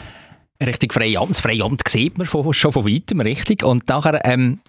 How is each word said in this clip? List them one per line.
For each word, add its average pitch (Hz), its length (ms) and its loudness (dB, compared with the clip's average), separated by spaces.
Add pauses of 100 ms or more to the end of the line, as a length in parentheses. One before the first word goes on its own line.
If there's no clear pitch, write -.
(600)
Richtung 123 300 -2
Freiamt. 113 400 2
Das - 80 0
Freiamt 113 480 0
sieht 127 300 0
man 175 100 -2
von, 151 260 0
schon 143 200 2
von 117 120 0
weitem, 135 360 0
richtig. 123 420 0
Und 123 240 2
nachher, 147 380 0
ähm, 127 440 2